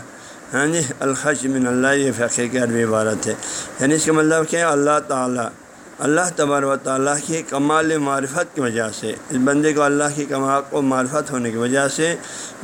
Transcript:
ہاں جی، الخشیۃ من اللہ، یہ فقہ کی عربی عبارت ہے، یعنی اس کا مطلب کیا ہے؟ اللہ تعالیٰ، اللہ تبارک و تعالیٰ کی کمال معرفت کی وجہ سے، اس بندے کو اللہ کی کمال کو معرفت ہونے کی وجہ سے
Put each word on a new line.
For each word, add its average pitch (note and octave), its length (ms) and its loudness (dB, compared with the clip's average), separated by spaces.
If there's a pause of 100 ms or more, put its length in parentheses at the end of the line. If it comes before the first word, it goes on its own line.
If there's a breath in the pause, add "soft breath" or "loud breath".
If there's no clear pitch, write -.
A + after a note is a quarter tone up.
(540 loud breath)
ہاں C#3 140 2
جی، E3 120 0 (200)
الخشیۃ C3+ 500 0
من C3 180 2
اللہ، B2+ 280 2
یہ C#3 220 2
فقہ A#2 240 0 (100)
کی B2+ 80 0
عربی A#2 240 2
عبارت A2 440 0
ہے، G#2+ 60 -2 (460 loud breath)
یعنی C#3 160 4
اس D3+ 100 0
کا D#3 60 2
مطلب D#3 380 4
کیا E3+ 100 0
ہے؟ E3+ 60 2
اللہ D3 420 4
تعالیٰ، B2+ 400 -2 (520)
اللہ D3+ 220 2 (140)
تبارک C#3+ 320 0
و C#3 80 2
تعالیٰ C3 400 0 (100)
کی D#3+ 240 -2
کمال D#3 480 2
معرفت C#3 580 -2
کی D3+ 60 -2
وجہ A2+ 320 0
سے، A2 160 -6
اس A2+ 340 -6
بندے D3 300 4
کو D3 80 2
اللہ C#3+ 220 4 (120)
کی D3 100 -2
کمال C3+ 440 0
کو D3+ 120 0
معرفت C3+ 500 0
ہونے A#2+ 200 -2
کی A2 60 -4
وجہ C3 300 2
سے D#3+ 280 0 (480 loud breath)